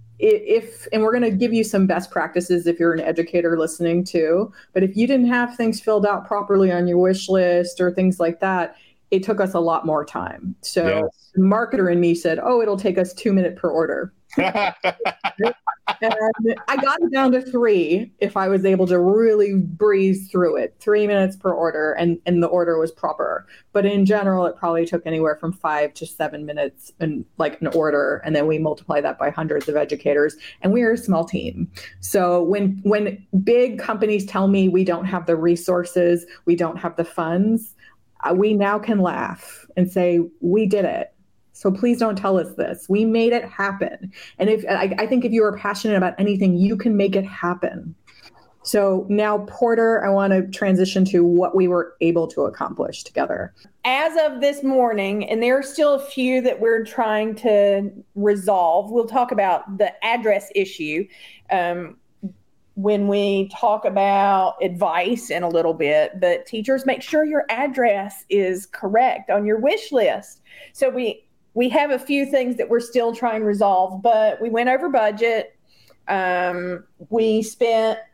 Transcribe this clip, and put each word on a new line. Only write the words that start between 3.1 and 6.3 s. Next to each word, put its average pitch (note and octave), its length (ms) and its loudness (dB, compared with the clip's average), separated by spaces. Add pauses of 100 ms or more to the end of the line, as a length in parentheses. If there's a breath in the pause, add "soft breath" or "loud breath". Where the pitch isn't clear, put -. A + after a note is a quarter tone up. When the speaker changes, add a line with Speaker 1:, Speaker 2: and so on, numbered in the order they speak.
Speaker 1:
listening E3+ 460 0
too, F3 500 0 (200 loud breath)
but F#3 100 2
if F#3+ 140 0
you A3+ 100 2
didn't B3+ 220 2
have B3 260 0
things A3 260 -2
filled G#3 260 2
out G3+ 200 -2
properly G3 460 2